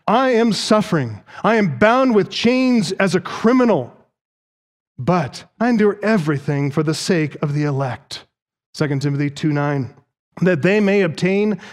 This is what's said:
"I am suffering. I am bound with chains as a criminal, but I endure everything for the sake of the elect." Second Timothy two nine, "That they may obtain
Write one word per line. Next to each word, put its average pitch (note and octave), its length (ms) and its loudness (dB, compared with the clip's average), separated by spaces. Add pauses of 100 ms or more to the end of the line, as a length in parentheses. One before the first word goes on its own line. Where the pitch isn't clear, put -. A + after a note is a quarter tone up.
"I C4 240 2
am A#3 220 2
suffering. D#3 720 0 (200)
I G#3+ 140 2
am F3 220 0
bound A#3+ 360 4
with G3 160 2
chains A#3+ 640 0
as F#3+ 240 0
a F#3 40 0
criminal, A3 720 0 (1040)
but D3 480 -4 (120)
I A#3 120 0
endure G#3 320 2
everything D3 680 -2
for D#3+ 120 -2
the D3+ 120 -2
sake D#3 480 -2
of C#3+ 120 -4
the D3 100 -2
elect." C3+ 600 -6 (480)
Second C#3+ 280 -2
Timothy C#3+ 260 -2
two D3 240 -2
nine, C#3+ 400 -2 (480)
"That F3 220 2
they G3 160 2
may G3+ 220 2
obtain F#3+ 580 0 (140)